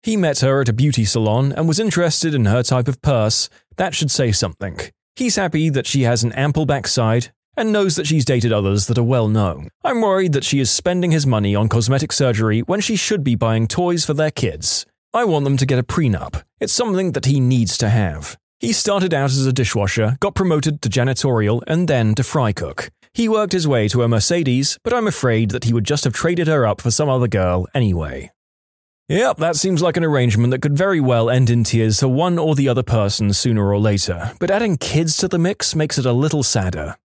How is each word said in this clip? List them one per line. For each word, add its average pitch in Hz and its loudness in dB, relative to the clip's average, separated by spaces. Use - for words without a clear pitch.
He 220 0
met 160 0
her 135 2
at 131 0
a 113 0
beauty 123 2
salon 113 0
and 160 -2
was 160 0
interested 170 0
in 123 2
her 110 2
type 127 0
of 131 -6
purse. 113 0
That 185 -2
should 147 -2
say 120 0
something. 92 -4
He's 247 -2
happy 160 0
that 135 -2
she 139 0
has 120 2
an 117 -2
ample 143 0
backside 120 0
and 220 -2
knows 196 2
that 170 -4
she's 147 2
dated 120 2
others 101 0
that 113 0
are 120 0
well 117 2
known. 87 -2
I'm 240 0
worried 190 2
that 139 0
she 139 0
is 123 0
spending 180 0
his 156 2
money 104 0
on 107 0
cosmetic 120 0
surgery 110 0
when 185 -2
she 208 -2
should 190 -2
be 123 2
buying 113 0
toys 175 -2
for 151 -2
their 151 0
kids. - -4
I 233 0
want 156 0
them 139 0
to 135 0
get 131 2
a 123 -2
prenup. - -2
It's - -2
something 190 0
that 139 -4
he 139 2
needs 123 2
to 117 0
have. 90 -2
He 233 -2
started 190 0
out 139 0
as 135 0
a 131 0
dishwasher, 113 0
got 202 -2
promoted 156 0
to 120 -2
janitorial, 120 0
and 170 0
then 117 2
to 131 0
fry 120 0
cook. - -6
He 233 0
worked 214 0
his 165 0
way 113 2
to 123 2
a 117 2
Mercedes, 135 0
but 226 -2
I'm 233 0
afraid 113 0
that 123 -6
he 117 0
would 113 0
just 147 -2
have 120 0
traded 170 -2
her 143 2
up 104 -2
for 117 -2
some 151 0
other 127 0
girl 92 0
anyway. 85 -2
Yep, 220 0
that 165 0
seems 185 0
like 175 0
an 165 0
arrangement 123 2
that 131 -2
could 147 0
very 190 2
well 117 2
end 127 4
in 117 2
tears 110 2
for 135 2
one 170 0
or 156 0
the 135 2
other 120 0
person 101 0
sooner 104 0
or 101 2
later, 101 -2
but 175 -2
adding 196 0
kids 156 -2
to - -2
the 180 -2
mix 175 -2
makes 156 -2
it 131 -2
a 123 2
little 147 0
sadder. 87 -2